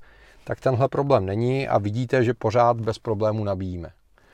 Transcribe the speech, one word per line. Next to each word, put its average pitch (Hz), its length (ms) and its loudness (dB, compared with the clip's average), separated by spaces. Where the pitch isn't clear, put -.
tak - 160 -8
tenhle 131 280 2
problém 139 380 2
není 120 420 -2
a - 100 2
vidíte, 120 460 0
že 117 100 2
pořád 117 480 2
bez 110 180 -4
problémů 107 440 -2
nabíjíme. 92 460 -6